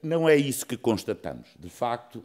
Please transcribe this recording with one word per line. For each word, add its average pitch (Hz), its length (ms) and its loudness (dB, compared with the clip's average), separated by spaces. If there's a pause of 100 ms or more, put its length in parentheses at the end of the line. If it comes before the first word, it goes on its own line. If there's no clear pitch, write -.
não 160 260 2
é 156 80 10
isso 139 300 -2
que 123 100 -6
constatamos. 90 720 -4 (100)
De - 80 -18
facto, 120 580 -8